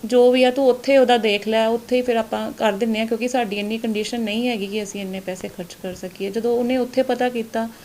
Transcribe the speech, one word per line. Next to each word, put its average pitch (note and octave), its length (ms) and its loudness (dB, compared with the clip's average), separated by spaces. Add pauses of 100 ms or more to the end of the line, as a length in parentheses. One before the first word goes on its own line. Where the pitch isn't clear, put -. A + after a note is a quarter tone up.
ਜੋ B3 260 6
ਵੀ B3+ 120 4
ਆ B3+ 80 6
ਤੂੰ C4+ 160 2
ਉੱਥੇ B3+ 300 4
ਉਹਦਾ B3 200 6
ਦੇਖ G#3 300 0
ਲੈ, A3 200 2
ਉੱਥੇ A#3 280 -2
ਹੀ B3 60 2
ਫਿਰ B3 140 0
ਆਪਾਂ A3 360 -4
ਕਰ G#3+ 200 0
ਦਿੰਦੇ A3 280 -2
ਹਾਂ, A3+ 80 -2
ਕਿਉਂਕਿ A#3 200 -2
ਸਾਡੀ A#3+ 280 -2
ਇੰਨੀ G#3 220 -4
ਕੰਡੀਸ਼ਨ A3+ 440 -4
ਨਹੀਂ A3 280 -2
ਹੈਗੀ G3+ 180 -4
ਕਿ G#3 160 -4
ਅਸੀਂ G3+ 180 -10
ਇੰਨੇ F#3+ 180 -8
ਪੈਸੇ F#3 280 -8
ਖਰਚ F3+ 360 -12
ਕਰ F#3 120 -8
ਸਕੀਏ। F#3 360 -8
ਜਦੋਂ A#3 260 0
ਉਹਨੇ B3 200 0
ਉੱਥੇ B3 260 0
ਪਤਾ B3 260 0
ਕੀਤਾ, A3+ 400 -6 (160)